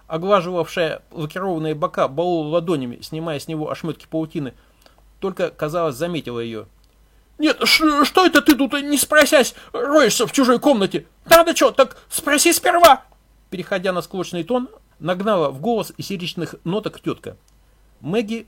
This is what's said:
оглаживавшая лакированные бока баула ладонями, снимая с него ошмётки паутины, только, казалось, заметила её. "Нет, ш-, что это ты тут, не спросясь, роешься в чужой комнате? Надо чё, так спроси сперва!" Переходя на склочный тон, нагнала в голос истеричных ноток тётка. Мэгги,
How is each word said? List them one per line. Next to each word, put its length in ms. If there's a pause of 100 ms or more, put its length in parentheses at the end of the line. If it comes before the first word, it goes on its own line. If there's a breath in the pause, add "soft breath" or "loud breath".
оглаживавшая 920 (100)
лакированные 640
бока 320
баула 400
ладонями, 540
снимая 360
с 80
него 240
ошмётки 400
паутины, 440 (640 soft breath)
только, 300
казалось, 440
заметила 460
её. 260 (760)
"Нет, 220
ш-, 400
что 200
это 160
ты 140
тут, 180
не 240
спросясь, 600 (160 loud breath)
роешься 560
в 40
чужой 280
комнате? 460 (180)
Надо 300
чё, 180
так 240 (120)
спроси 440
сперва!" 500 (480)
Переходя 420
на 80
склочный 440
тон, 240 (320)
нагнала 500
в 100
голос 360
истеричных 640
ноток 380
тётка. 360 (640)
Мэгги, 480